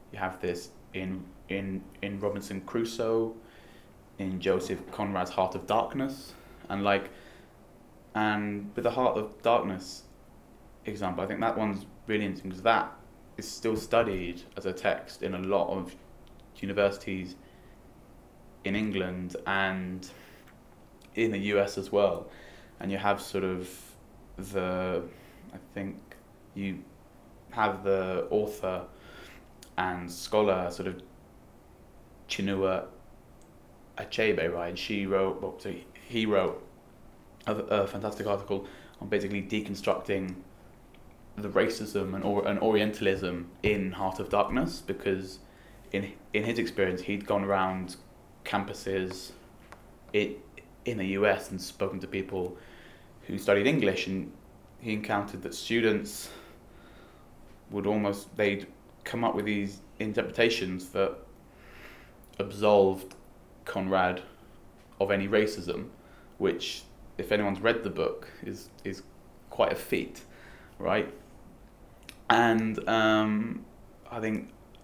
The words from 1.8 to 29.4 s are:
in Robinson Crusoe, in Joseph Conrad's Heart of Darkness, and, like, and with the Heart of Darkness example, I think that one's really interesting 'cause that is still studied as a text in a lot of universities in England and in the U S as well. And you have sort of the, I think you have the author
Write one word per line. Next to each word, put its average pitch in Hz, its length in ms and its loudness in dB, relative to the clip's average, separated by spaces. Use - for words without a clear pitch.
in 101 180 -6
Robinson 101 420 -2
Crusoe, 113 720 0
in 95 220 -2
Joseph 95 380 2
Conrad's 98 400 -2
Heart 92 240 2
of 95 100 -8
Darkness, 135 680 0
and, 98 160 -2
like, 101 260 4
and 104 600 0
with 120 80 -2
the 117 80 4
Heart 127 260 2
of 107 240 -6
Darkness 101 640 0
example, 95 380 -2
I 98 40 0
think 101 120 -4
that 113 180 2
one's 104 280 0
really 107 180 2
interesting 95 260 -6
'cause 92 100 -10
that 113 300 4
is - 120 -10
still 110 280 -2
studied 95 680 0
as 95 80 -10
a 92 80 -2
text - 500 -4
in 92 100 -2
a 92 60 -4
lot 92 300 0
of 95 260 -6
universities 98 800 0
in 98 100 0
England 92 640 -2
and 95 640 -2
in 110 160 2
the 101 80 -2
U 101 200 2
S 98 180 2
as 95 140 -6
well. 98 380 4
And 98 120 -4
you 98 60 0
have 101 240 2
sort 95 220 -4
of 92 260 -4
the, 92 680 -2
I 92 40 -16
think 98 240 -6
you 98 300 -6
have 98 320 2
the 92 460 2
author 92 560 0